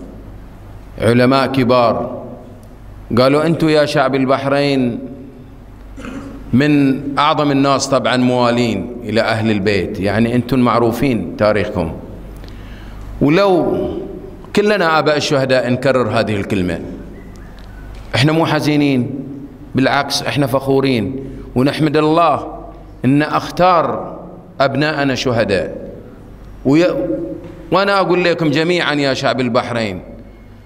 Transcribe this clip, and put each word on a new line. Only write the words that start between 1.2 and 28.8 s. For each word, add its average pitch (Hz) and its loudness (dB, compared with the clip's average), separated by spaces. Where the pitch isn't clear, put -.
كبار 123 2
قالوا: 143 4
"أنتوا 165 2
يا 151 4
شعب 139 2
البحرين 135 2
من 143 4
أعظم 147 2
الناس 139 2
طبعًا 123 2
موالين 120 2
إلى 107 0
أهل 110 0
البيت، 95 0
يعني 107 2
أنتم 123 0
معروفين 117 2
تاريخكم، 98 0
ولو 170 4
كلنا 196 4
آباء 151 4
الشهداء 131 2
نكرر 123 2
هذه 107 0
الكلمة، 90 -2
إحنا 139 4
مو 165 2
حزينين، 139 2
بالعكس 135 2
إحنا 135 0
فخورين 135 0
ونحمد 143 2
الله 156 2
إن 143 4
أختار 151 0
أبناءنا 139 0
شهداء". 104 0
وي-، 160 4
وأنا 196 4
أقول 180 2
لكم 165 2
جميعًا 156 2